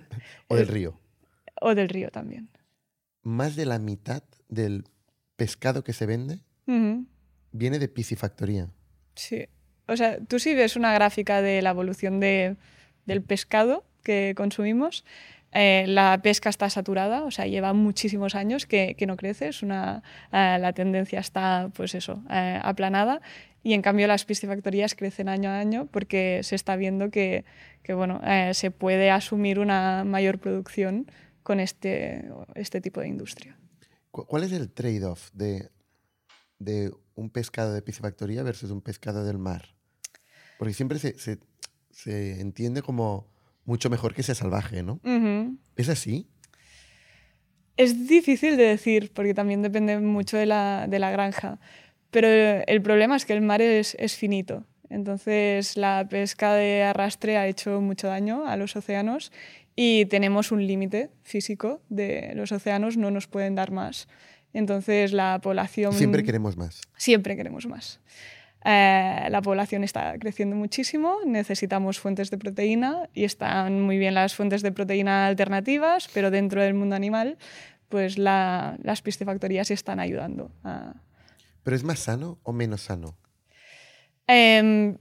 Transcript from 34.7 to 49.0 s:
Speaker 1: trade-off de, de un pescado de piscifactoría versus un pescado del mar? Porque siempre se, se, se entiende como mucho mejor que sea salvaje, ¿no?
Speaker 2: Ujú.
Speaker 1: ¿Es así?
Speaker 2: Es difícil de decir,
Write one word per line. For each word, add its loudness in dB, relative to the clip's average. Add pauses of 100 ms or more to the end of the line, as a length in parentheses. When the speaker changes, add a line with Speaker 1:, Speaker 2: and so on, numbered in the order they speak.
Speaker 1:
trade-off -6
de, -6 (880)
de -4 (220)
un -10
pescado -4
de -6
piscifactoría -8
versus -8
un -8
pescado -8
del -4
mar? -8 (840)
Porque -4
siempre -4
se, -6
se, -8 (520)
se -8
entiende -6
como -4 (380)
mucho 0
mejor -2
que -6
sea -2
salvaje, -4
¿no? -8
Speaker 2:
Ujú. 0 (160)
Speaker 1:
¿Es -2
así? -4 (1500)
Speaker 2:
Es 4
difícil 6
de 8
decir, 4